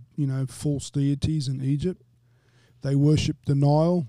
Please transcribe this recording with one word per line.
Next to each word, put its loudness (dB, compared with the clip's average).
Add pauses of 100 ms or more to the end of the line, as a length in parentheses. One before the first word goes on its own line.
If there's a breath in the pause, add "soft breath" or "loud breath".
(160)
you -2
know, -2
false -6
deities -2
in -6
Egypt. -2 (800 soft breath)
They -2
worshipped 2
the 0
Nile. 2